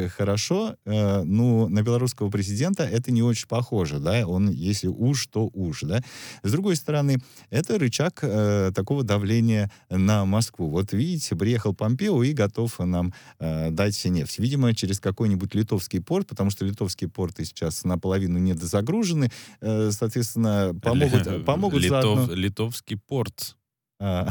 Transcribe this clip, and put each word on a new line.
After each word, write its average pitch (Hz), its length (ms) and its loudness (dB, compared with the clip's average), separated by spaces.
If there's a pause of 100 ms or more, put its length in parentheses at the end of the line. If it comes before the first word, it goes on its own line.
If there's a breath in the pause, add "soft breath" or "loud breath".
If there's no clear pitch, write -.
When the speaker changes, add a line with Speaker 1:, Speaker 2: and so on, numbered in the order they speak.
(180)
Speaker 1:
хорошо, 110 580 0 (100)
э, 101 380 2
ну, 113 460 4
на 101 140 2
белорусского 120 460 0
президента 107 540 -2
это 120 280 -2
не 117 120 4
очень 117 240 0
похоже, 95 520 -2
да, 98 280 0
он, 92 220 2
если 92 380 -2
уж, 127 400 0
то 110 260 -2
уж", 87 280 -4
да. 95 200 -2 (420 loud breath)
С 98 80 0
другой 185 240 2
стороны, 143 420 0 (320 loud breath)
это 208 300 0
рычаг, 151 420 0
э, 104 540 2
такого 131 280 0
давления 104 640 2 (200 loud breath)
на 98 360 4
Москву. 95 440 0
Вот 95 240 -2
видите, 147 420 -2
приехал 107 380 0
Помпео 127 500 0
и 143 100 2
готов 113 460 -2
нам, 90 340 0 (260 loud breath)
э, 80 320 -2
дать 101 340 -2
нефть. 87 340 -2
Видимо, 123 340 2
через 98 260 -2
какой-нибудь 98 560 -2
литовский 98 460 -2
порт, 190 260 -2
потому 98 220 0
что 98 160 -4
литовские 98 440 -4
порты 85 360 -6
сейчас - 380 -6
наполовину 90 560 0
недозагружены, 113 880 0 (320 loud breath)
э, 107 300 0
соответственно, 107 880 0
помогут, 127 460 2
Speaker 2:
Ле-, - 120 -4
Speaker 1:
помогут 160 420 0
Speaker 2:
Литов-, 131 360 4
Speaker 1:
заодно. 127 180 2
Speaker 2:
литовский 101 640 -4
порт. - 580 -6 (440)
Speaker 1:
А. 95 320 0